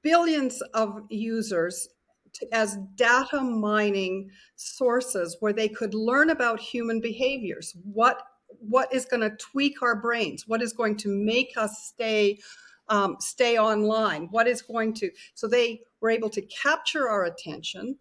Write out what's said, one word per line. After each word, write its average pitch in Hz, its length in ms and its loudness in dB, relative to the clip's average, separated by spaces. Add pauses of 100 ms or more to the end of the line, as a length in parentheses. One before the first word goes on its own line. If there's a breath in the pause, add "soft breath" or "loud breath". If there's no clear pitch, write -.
billions 311 600 2 (120)
of 214 340 -2
users 208 800 -2 (460)
to, - 180 -10
as 208 260 0 (160)
data 254 460 4
mining 208 920 0 (240 loud breath)
sources 240 840 -2
where 214 120 0
they 220 160 0
could 214 260 -4
learn 262 360 4
about 240 300 0
human 226 400 -4
behaviors, 233 800 -4
what, 220 400 2 (360)
what 254 360 2
is 254 100 0
gonna 220 320 0
tweak 277 460 -2
our 240 180 2
brains, 233 460 -2
what 226 160 0
is 220 100 -4
going 214 240 0
to 208 120 -6
make 214 480 0
us 214 320 -4
stay, 214 500 0 (500 loud breath)
um, 202 300 2
stay 233 400 2
online, 214 720 2
what 226 160 2
is 240 160 0
going 220 320 -2
to, 196 160 -4 (240 loud breath)
so 220 140 -6
they 233 320 2 (200)
were 226 100 2
able 226 200 0
to 202 120 -4
capture 285 680 -2
our 202 160 2
attention. 175 760 -8